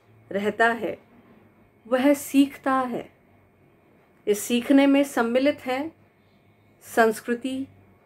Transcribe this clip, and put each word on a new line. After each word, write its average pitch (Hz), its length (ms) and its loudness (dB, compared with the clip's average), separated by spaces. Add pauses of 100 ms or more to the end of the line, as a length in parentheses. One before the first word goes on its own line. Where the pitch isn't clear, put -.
(320)
रहता 208 360 0
है, 226 300 -4 (880)
वह 254 260 4
सीखता 277 600 0
है। 254 360 -4 (1160)
इस 208 120 0
सीखने 269 480 2
में 277 160 4
सम्मिलित 269 560 0
हैं 269 320 -6 (920)
संस्कृति 240 840 -2 (380)